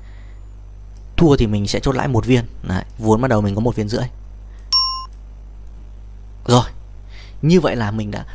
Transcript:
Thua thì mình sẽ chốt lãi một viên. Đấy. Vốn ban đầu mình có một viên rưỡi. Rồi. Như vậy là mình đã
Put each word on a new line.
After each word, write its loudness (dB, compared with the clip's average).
Thua 8
thì 4
mình 2
sẽ 0
chốt 2
lãi 0
một 2
viên. 6
Đấy. -2
Vốn 4
ban 2
đầu 4
mình 2
có 0
một 2
viên -2
rưỡi. 0
Rồi. 8
Như 8
vậy 2
là 0
mình -2
đã -6